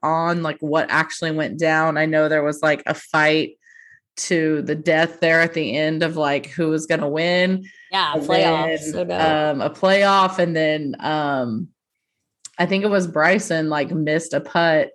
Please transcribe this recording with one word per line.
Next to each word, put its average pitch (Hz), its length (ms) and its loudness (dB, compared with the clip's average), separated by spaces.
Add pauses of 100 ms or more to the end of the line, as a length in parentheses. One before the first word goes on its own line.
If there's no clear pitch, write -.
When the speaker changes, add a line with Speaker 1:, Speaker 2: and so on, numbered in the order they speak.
Speaker 1:
on, 165 400 0
like, 151 180 -6
what 156 300 0
actually 160 400 -2
went 156 280 -4
down. 160 380 2
I 156 100 2
know 156 220 2
there 151 140 2
was, 147 200 -4
like, 151 240 2
a - 80 -2
fight 156 640 0 (580)
to 156 460 0
the 151 120 -4
death 165 460 0
there 165 200 4
at 165 140 0
the 135 220 -2
end 156 260 0
of, 165 140 -2
like, 143 300 -2
who 165 220 -2
was 156 180 -2
gonna 156 220 0
win. 180 560 0 (260)
Speaker 2:
Yeah, 175 240 -2
Speaker 1:
And 151 100 -2
Speaker 2:
playoffs. 160 560 2
Speaker 1:
then, 156 120 -8
Speaker 2:
So 175 120 -4
dope. 175 160 -4
Speaker 1:
um, 151 420 0
a 147 80 -2
playoff, 196 680 2
and 170 180 0
then, 156 440 0
um, 143 680 -2 (920)
I 175 80 2
think 196 180 0
it 214 40 0
was 196 180 2
Bryson, 160 640 0
like, 147 200 -2
missed 156 440 -2
a 143 60 0
putt 160 540 2